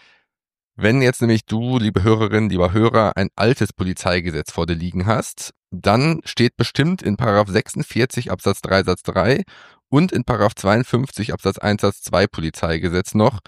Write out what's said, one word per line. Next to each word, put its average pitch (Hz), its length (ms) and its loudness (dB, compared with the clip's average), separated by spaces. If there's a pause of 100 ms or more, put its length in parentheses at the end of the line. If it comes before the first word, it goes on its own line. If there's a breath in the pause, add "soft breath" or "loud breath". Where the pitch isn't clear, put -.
(760 soft breath)
Wenn 110 260 2
jetzt 123 200 2
nämlich 117 240 2
du, 120 320 -2
liebe 104 260 0
Hörerinnen, 107 460 2
lieber 90 240 0
Hörer, 110 420 2
ein 98 220 0
altes 110 340 0
Polizeigesetz 87 800 -4
vor 85 140 -2
dir 85 100 -2
liegen 87 300 -4
hast, - 480 -4 (180)
dann 120 520 0
steht - 340 -2
bestimmt 156 460 0
in 101 120 0
Paragraph 104 340 2
sechsundvierzig 101 800 -2
Absatz 95 300 -2
drei 95 220 0
Satz 90 200 -2
drei 110 400 0 (460 loud breath)
und 170 220 2
in 120 120 -2
Paragraph 107 320 0
zweiundfünfzig 113 760 -2
Absatz 95 280 -4
eins 104 220 -2
Satz 101 200 -2
zwei 92 240 0
Polizeigesetz 82 880 -4
noch, 107 340 2